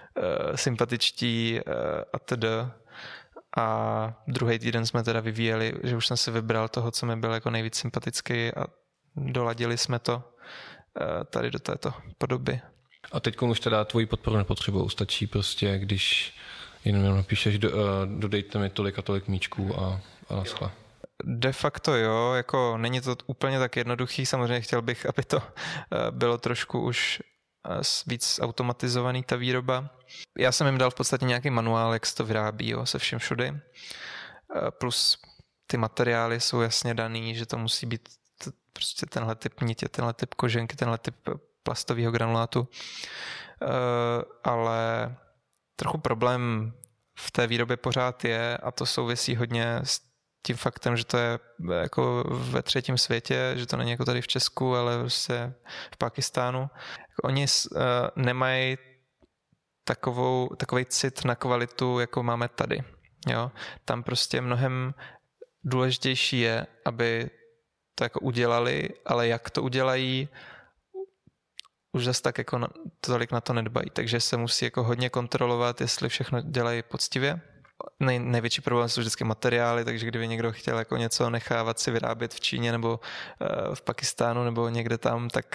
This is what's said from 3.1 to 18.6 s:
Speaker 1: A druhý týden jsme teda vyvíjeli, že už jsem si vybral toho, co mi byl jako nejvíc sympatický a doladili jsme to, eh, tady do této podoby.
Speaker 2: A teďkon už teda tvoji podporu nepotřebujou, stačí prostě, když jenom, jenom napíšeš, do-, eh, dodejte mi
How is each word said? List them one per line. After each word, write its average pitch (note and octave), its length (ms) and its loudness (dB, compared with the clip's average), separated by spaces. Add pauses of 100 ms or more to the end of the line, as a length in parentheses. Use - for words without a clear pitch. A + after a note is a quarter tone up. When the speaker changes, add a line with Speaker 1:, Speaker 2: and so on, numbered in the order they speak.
Speaker 1:
A A2 560 0 (140)
druhý A#2 320 2
týden A#2 260 0
jsme A#2 180 2
teda A2+ 160 2
vyvíjeli, A2+ 540 0 (100)
že B2 140 0
už A2+ 100 2
jsem A#2+ 100 0
si - 140 0
vybral A2+ 380 2
toho, A#2 220 0
co - 140 -2
mi A#2 100 0
byl A2+ 180 0
jako A2+ 160 -2
nejvíc A2+ 260 -2
sympatický A#2 760 -2
a - 120 -4 (500)
doladili A#2 600 0
jsme A#2+ 220 0
to, B2 240 -2 (760)
eh, D#2 240 -2
tady - 260 -2
do - 80 -4
této - 340 -4 (240)
podoby. B2+ 440 -2 (500)
Speaker 2:
A C#3+ 80 -2
teďkon A#2 300 0
už A2+ 100 2
teda G#2+ 260 2
tvoji A2+ 200 2
podporu A2 320 2
nepotřebujou, G2+ 520 2
stačí - 380 0
prostě, G2+ 500 2
když G2+ 560 2 (520)
jenom, G2+ 180 6
jenom G2 140 6
napíšeš, G#2 420 2
do-, G#2+ 100 2
eh, G2 500 2
dodejte G#2 400 0
mi G2 100 2